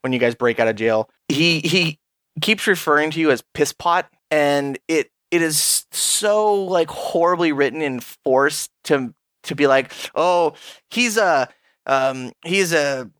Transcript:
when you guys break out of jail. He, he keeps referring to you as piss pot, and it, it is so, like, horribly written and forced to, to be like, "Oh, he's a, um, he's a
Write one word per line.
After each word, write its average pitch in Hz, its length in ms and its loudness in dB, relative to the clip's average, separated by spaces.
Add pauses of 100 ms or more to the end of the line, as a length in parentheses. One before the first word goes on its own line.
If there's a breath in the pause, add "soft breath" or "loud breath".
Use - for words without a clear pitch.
when 131 120 -4
you 123 60 -2
guys 120 140 2
break 117 260 -2
out 113 80 4
of 110 80 0
jail. 110 340 0 (200)
He, 160 300 2
he 165 400 0 (420)
keeps 208 240 -2
referring 156 460 2
to 160 80 -6
you 156 100 2
as 127 140 2 (100)
piss 147 200 0
pot, 175 340 -2 (240)
and 143 560 0
it, 160 240 -2 (180)
it 170 140 0
is - 480 -2
so, 214 720 0
like, 175 260 0
horribly 170 600 0
written 143 320 0
and 131 200 -4
forced 139 680 0 (140)
to, 135 280 0 (300)
to - 120 -8
be 143 120 2
like, 135 240 2 (240 loud breath)
"Oh, 170 400 0 (340 loud breath)
he's 226 280 0
a, 160 320 2 (360 soft breath)
um, 131 460 -2 (120)
he's 170 300 0
a 139 460 -2